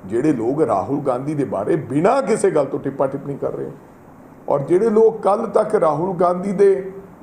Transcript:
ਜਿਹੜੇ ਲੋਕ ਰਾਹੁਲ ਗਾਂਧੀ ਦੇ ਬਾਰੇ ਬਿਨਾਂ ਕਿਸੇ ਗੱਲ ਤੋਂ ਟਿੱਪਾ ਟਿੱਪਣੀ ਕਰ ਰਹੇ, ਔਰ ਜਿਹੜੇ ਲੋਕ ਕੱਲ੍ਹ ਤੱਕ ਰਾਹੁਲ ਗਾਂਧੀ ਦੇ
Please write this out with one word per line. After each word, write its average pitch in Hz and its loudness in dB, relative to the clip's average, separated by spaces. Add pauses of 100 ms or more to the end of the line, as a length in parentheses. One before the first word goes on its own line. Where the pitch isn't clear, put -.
ਜਿਹੜੇ 120 0
ਲੋਕ 127 -2
ਰਾਹੁਲ 107 0
ਗਾਂਧੀ 139 -4
ਦੇ 143 -2
ਬਾਰੇ 101 -2
ਬਿਨਾਂ 160 0
ਕਿਸੇ 202 0
ਗੱਲ 151 2
ਤੋਂ 139 -6
ਟਿੱਪਾ 139 -2
ਟਿੱਪਣੀ 139 -8
ਕਰ - -6
ਰਹੇ, 135 -8 (800)
ਔਰ 143 2
ਜਿਹੜੇ 180 2
ਲੋਕ 220 4
ਕੱਲ੍ਹ 208 2
ਤੱਕ 214 0
ਰਾਹੁਲ 170 0
ਗਾਂਧੀ 180 0
ਦੇ 190 2 (300)